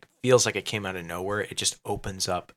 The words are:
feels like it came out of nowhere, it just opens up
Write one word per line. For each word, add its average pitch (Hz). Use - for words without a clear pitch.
feels 123
like 104
it 98
came 104
out 95
of 90
nowhere, 92
it -
just -
opens 98
up 90